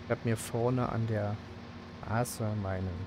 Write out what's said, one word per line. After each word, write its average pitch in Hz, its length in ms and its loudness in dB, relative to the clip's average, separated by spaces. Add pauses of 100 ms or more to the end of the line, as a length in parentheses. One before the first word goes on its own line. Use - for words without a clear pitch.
Ich - 60 -8
hab 113 140 0
mir 113 120 4
vorne 123 520 2
an 113 180 2
der 104 300 2 (720)
Straße 113 400 0 (140)
meinen 95 260 0 (180)